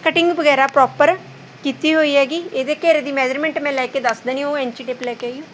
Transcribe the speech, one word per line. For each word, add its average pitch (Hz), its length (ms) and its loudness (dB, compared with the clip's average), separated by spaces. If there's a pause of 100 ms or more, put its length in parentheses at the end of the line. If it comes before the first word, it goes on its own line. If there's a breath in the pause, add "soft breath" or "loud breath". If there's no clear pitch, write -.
ਕਟਿੰਗ 339 280 2
ਵਗੈਰਾ 285 340 2
ਪ੍ਰੋਪਰ 294 520 2 (440)
ਕੀਤੀ 302 320 0
ਹੋਈ 302 220 2
ਹੈਗੀ। 277 360 0
ਇਹਦੇ 262 220 -2
ਘੇਰੇ 311 260 2
ਦੀ 277 120 -6
ਮੈਜ਼ਰਮੈਂਟ 269 460 -2
ਮੈਂ 294 140 -2
ਲੈ 262 140 -2
ਕੇ 254 140 -4
ਦੱਸ 226 200 -2
ਦੇਣੀ, 262 240 -4
ਉਹ 294 140 -4
ਇੰਚੀ 247 260 -6
ਟੇਪ 247 180 -8
ਲੈ 240 120 -6
ਕੇ 240 120 -10
ਆਈਓ। 262 160 -10 (120)